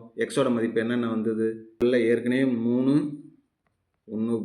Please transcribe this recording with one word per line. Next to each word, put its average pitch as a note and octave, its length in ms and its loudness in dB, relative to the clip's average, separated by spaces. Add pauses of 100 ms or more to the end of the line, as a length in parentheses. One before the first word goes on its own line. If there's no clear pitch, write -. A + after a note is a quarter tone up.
(160)
எக்ஸோட B2+ 360 0
மதிப்பு A#2 280 0
என்னென்ன A#2 280 -2
வந்தது? A2 400 -2 (300)
முதல்ல B2 220 4
ஏற்கனவே A#2+ 440 2
மூணு, B2 500 2 (1120)
ஒண்ணு A2 260 -4 (100)